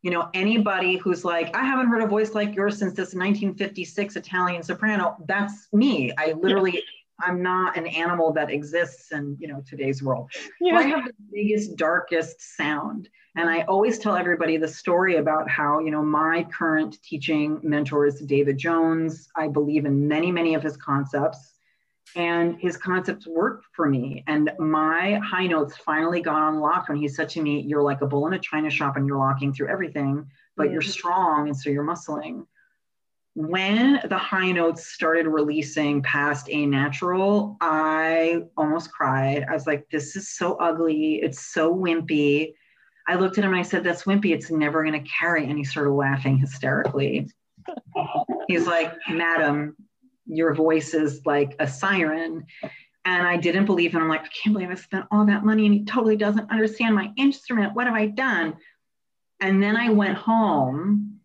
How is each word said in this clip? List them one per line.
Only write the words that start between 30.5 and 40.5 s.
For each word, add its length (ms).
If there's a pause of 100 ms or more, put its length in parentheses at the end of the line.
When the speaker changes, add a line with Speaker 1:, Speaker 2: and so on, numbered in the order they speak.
Speaker 1:
but 140
you're 100
Speaker 2:
Mm-hmm. 100
Speaker 1:
strong. 580
And 80
so 140
you're 140
muscling." 600 (880)
When 760
the 100
high 340
notes 340
started 400
releasing 760
past 480
A 160
natural, 920
I 840 (120)
almost 360
cried. 560
I 60
was 120
like, 240
"This 240
is 140
so 260